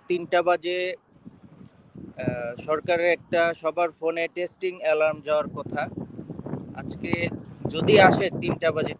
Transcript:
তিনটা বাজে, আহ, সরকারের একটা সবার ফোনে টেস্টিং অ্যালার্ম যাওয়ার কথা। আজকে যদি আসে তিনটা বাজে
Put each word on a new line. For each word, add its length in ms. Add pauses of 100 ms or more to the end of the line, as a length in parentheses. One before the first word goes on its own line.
তিনটা 360
বাজে, 520
আহ, 1700
সরকারের 480
একটা 440
সবার 380
ফোনে 360
টেস্টিং 540
অ্যালার্ম 400
যাওয়ার 260
কথা। 420 (840)
আজকে 540 (380)
যদি 320
আসে 300 (120)
তিনটা 300
বাজে 280